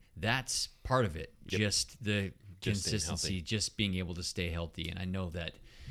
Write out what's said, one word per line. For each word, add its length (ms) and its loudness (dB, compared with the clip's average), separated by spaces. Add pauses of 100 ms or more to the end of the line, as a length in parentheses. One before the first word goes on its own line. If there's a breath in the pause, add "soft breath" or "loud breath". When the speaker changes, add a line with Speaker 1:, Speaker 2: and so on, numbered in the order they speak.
(160 soft breath)
Speaker 1:
that's 540 0 (140)
part 200 6
of 140 0
it. 160 -8 (160)
Speaker 2:
Yep. 100 2
Speaker 1:
Just 420 2
the 300 2 (300)
Speaker 2:
Just 220 2
staying 100 0
Speaker 1:
consistency, 400 0
Speaker 2:
healthy. 80 0
Speaker 1:
just 340 0
being 200 2
able 200 -2
to 80 -6
stay 260 -2
healthy. 400 -4
And 100 -6
I 40 -4
know 280 -2
that 200 -4 (400 loud breath)